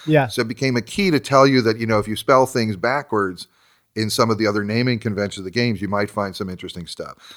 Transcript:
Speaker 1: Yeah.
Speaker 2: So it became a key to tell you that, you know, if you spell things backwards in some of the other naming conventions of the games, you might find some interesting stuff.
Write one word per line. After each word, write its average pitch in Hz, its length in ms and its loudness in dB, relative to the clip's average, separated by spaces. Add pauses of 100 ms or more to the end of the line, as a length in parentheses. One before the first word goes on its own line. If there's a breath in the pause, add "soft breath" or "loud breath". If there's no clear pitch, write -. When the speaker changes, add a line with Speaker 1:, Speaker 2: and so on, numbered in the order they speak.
Speaker 1:
Yeah. 147 220 4
Speaker 2:
So - 160 -2
it 113 40 -6
became 127 300 -2
a 117 40 0
key 196 280 -2
to 151 100 4
tell 135 280 6
you 131 160 4
that, 110 160 2
you 117 80 -4
know, 110 120 2
if 101 80 -2
you 107 80 -6
spell 131 300 4
things 113 300 -2
backwards 107 720 -4 (480)
in 110 160 -2
some 113 180 2
of 110 80 0
the 107 80 0
other 104 180 0
naming 117 360 -2
conventions 101 400 -4
of 95 60 -12
the 92 60 -12
games, 113 300 -2
you 104 60 -4
might 101 240 -2
find 98 240 -4
some 101 140 -6
interesting 90 360 -12
stuff. - 520 -16